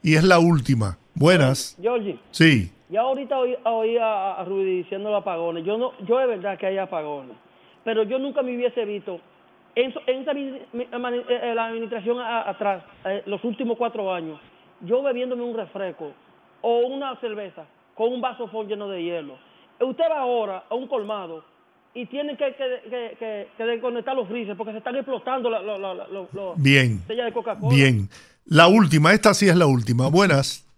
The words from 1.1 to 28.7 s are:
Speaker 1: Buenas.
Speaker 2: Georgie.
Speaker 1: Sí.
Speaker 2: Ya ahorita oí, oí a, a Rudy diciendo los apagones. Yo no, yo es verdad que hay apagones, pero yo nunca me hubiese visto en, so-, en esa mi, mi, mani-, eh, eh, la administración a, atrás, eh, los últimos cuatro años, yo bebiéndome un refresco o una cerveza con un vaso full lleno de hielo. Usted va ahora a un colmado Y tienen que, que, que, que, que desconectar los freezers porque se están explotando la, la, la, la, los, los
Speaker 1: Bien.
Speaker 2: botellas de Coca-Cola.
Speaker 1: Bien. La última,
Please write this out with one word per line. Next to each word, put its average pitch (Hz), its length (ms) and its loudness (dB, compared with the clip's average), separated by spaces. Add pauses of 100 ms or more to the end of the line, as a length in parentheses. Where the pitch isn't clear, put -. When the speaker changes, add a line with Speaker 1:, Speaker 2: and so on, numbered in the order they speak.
Speaker 1:
Buenas. 143 640 4
Speaker 2:
Georgie. 208 400 -2 (120)
Speaker 1:
Sí. 135 420 6 (160)
Speaker 2:
Ya 208 140 0
ahorita 269 360 -2
oí, 247 260 0
oí 226 340 0
a, 202 360 0
a 185 100 -8
Rudy 190 340 -2
diciendo 196 320 -6
los 208 100 0
apagones. 170 440 -4
Yo 208 140 -2
no, 247 140 -4 (140)
yo 240 140 2
es 262 80 2
verdad 190 300 -4
que 202 80 -4
hay 190 120 -2
apagones, 147 580 -8 (480)
pero 220 180 0
yo 226 160 -2
nunca 277 240 -4
me 254 120 -4
hubiese 240 300 -2
visto 202 340 -8 (560)
en, 247 200 0
so-, 311 120 -10
en 262 160 -2
esa 302 120 -2
mi, 277 240 -6 (140)
mi, 240 140 -6 (120)
mani-, 247 300 -4
eh, 240 140 0
eh, 233 120 -2
la 226 120 -2
administración 226 540 -4
a, 226 300 -4
atrás, 196 340 -4 (220)
eh, 190 180 -4
los 196 200 -6
últimos 233 340 -4
cuatro 226 340 -4
años, 160 260 -8 (440)
yo 226 200 0
bebiéndome 247 400 -4
un 240 140 -6
refresco 180 560 -10 (480)
o 233 200 0
una 269 400 -4
cerveza 208 440 -10 (300)
con 233 180 -2
un 247 80 -6
vaso 240 280 -6
full 220 180 -8
lleno 202 220 -6
de 185 140 -6
hielo. 160 360 -8 (420)
Usted 262 300 0
va 302 100 0
ahora 226 480 -2
a 220 60 -6
un 254 120 -6
colmado 202 580 -6 (500)
Y 240 120 -10
tienen 285 300 -6
que, 269 200 -4
que, 254 340 -6
que, 240 280 -8
que, 214 380 -8
que 226 80 -6
desconectar 233 520 -2
los 233 100 -2
freezers 208 300 -8
porque 214 160 -10
se 214 60 -10
están 240 180 -6
explotando 254 540 -4
la, 220 100 -2
la, 202 160 -8
la, 190 180 -8
la, 196 140 -12
los, 190 240 -12
los 180 300 -6
Speaker 1:
Bien. 131 380 4
Speaker 2:
botellas 233 260 -6
de 220 60 -6
Coca-Cola. 139 420 -2
Speaker 1:
Bien. 127 340 4 (380)
La 165 220 8
última, 165 440 6